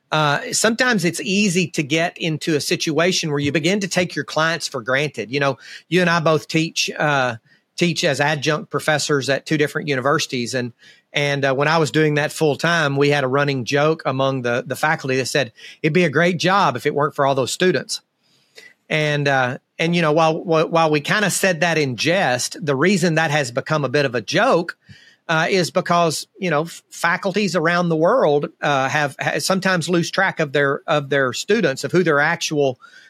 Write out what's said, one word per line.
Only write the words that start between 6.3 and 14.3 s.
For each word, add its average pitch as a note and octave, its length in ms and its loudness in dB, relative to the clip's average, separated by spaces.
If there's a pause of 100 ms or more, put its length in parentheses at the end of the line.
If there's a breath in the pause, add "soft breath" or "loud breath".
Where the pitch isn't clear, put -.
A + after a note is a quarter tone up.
teach, - 520 -2
uh, C3+ 380 0 (400 soft breath)
teach F3 280 0
as C#3+ 160 0
adjunct D3+ 500 0
professors C#3+ 600 0
at - 160 0
two D#3+ 100 0
different D3+ 320 -2
universities. C3 640 -2
And, B2 220 -4 (360 soft breath)
and, C#3+ 320 0
uh, C3+ 120 2
when C#3+ 140 0
I E3 100 2
was D3 120 2
doing D3+ 260 2
that D3 160 -2
full D3 240 0
time, D#3+ 400 0
we C#3+ 120 4
had C#3+ 160 2
a C3 40 -2
running C3+ 360 0
joke D3+ 400 0
among C3+ 380 -2